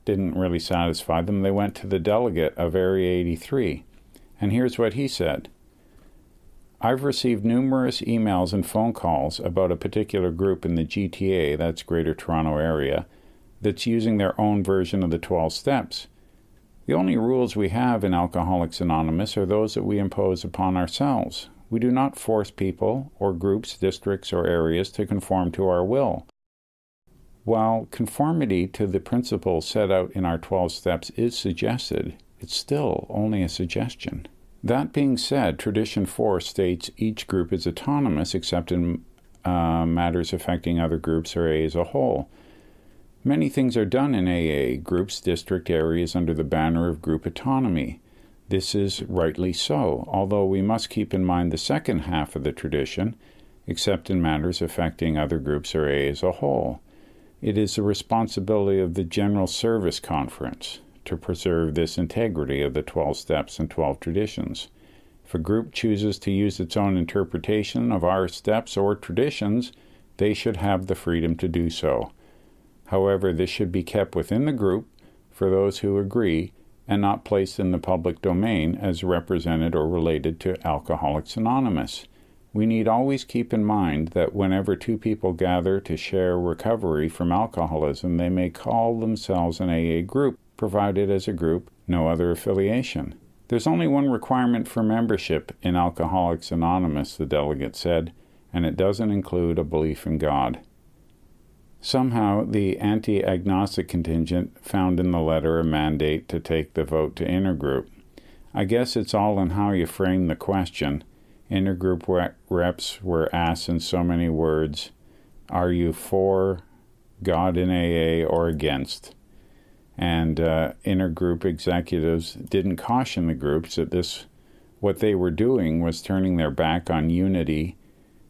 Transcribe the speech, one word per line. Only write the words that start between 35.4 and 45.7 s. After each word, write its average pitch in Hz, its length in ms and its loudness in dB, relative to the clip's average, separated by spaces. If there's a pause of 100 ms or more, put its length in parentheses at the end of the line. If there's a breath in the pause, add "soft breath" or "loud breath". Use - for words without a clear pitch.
Tradition 107 440 0
four 101 360 0
states 90 560 -2
each 110 320 -4
group 87 240 0
is 90 140 -2
autonomous 87 680 -2
except 87 380 -2
in, 87 320 0 (400)
uh, 82 420 2
matters 85 460 2
affecting 85 480 -2
other 82 180 2
groups 80 380 -2
or 85 120 2
A 78 160 2
as 78 120 -2
a 85 80 0
whole. 123 440 -2 (960 loud breath)
Many 147 240 2
things 131 280 0
are 110 80 2
done 127 320 2
in 90 100 2
A 87 220 2
A 69 280 0
groups, 90 440 -2
district 87 500 -2